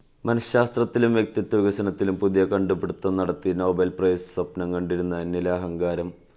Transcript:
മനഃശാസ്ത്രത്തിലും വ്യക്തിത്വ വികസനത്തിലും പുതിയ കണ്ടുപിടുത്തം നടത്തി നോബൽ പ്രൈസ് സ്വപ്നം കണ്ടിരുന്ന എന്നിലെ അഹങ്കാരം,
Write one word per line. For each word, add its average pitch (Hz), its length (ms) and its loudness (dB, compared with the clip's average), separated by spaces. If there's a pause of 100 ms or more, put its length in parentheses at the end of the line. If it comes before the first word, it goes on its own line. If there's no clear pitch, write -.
(260)
മനഃശാസ്ത്രത്തിലും 117 880 2
വ്യക്തിത്വ 110 440 0
വികസനത്തിലും 98 580 0
പുതിയ 95 300 2
കണ്ടുപിടുത്തം 92 720 0
നടത്തി 90 320 -2
നോബൽ 90 400 2
പ്രൈസ് 90 460 -2
സ്വപ്നം 87 380 -4
കണ്ടിരുന്ന 87 460 -2
എന്നിലെ 87 320 -2
അഹങ്കാരം, 87 600 -4 (240)